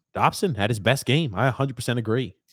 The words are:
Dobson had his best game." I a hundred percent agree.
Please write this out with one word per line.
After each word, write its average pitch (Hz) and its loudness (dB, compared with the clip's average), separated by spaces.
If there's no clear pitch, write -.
Dobson 139 0
had 101 0
his 110 -2
best 117 2
game." 135 0
I 120 2
a - 4
hundred 135 -2
percent 123 -2
agree. 113 -2